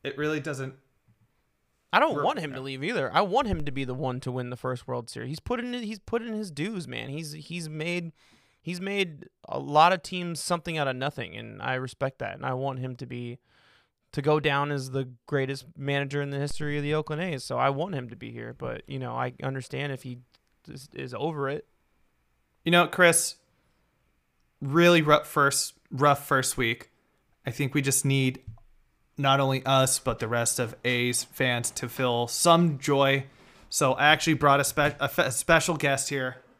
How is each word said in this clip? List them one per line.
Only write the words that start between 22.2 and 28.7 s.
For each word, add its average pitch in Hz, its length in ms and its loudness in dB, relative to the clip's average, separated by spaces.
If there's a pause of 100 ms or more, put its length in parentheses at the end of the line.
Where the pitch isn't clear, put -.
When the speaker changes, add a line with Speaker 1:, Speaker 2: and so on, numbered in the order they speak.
Speaker 1:
You 165 60 2
know, 175 160 6
Chris, 170 480 4 (1300)
really 170 400 6
rough 151 260 4
first, - 480 2 (160)
rough 143 360 4
first 131 300 0
week. 117 320 -2 (560)
I 123 60 -6
think 131 220 -4
we 147 80 2
just 135 220 0
need 135 380 2 (760)